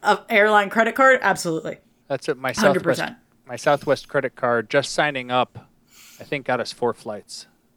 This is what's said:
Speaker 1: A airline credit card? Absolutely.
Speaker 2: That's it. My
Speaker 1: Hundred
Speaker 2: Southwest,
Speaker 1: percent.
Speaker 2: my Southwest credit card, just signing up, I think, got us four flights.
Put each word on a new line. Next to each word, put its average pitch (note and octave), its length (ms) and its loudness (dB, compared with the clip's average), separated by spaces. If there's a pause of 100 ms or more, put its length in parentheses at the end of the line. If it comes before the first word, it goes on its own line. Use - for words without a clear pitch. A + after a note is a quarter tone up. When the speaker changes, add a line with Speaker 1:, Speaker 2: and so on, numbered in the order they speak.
Speaker 1:
A G3+ 260 2
airline G#3 420 4
credit A3+ 240 0
card? C4 280 6
Absolutely. E3+ 560 -2 (300)
Speaker 2:
That's C#3 200 -6
it. C#3 80 -2
My B2+ 160 -6
Speaker 1:
Hundred F#3+ 280 2
Speaker 2:
Southwest, - 40 -4 (160)
Speaker 1:
percent. - 160 -8 (300)
Speaker 2:
my B2 100 -12
Southwest C#3+ 520 0
credit C3+ 280 -4
card, A#2 340 0
just C#3 220 0
signing C#3 380 -2
up, - 400 -2 (500)
I - 40 -20
think, C#3 220 -8
got B2 140 -2
us G#2 120 -8
four A#2+ 220 -2
flights. - 520 -14 (300)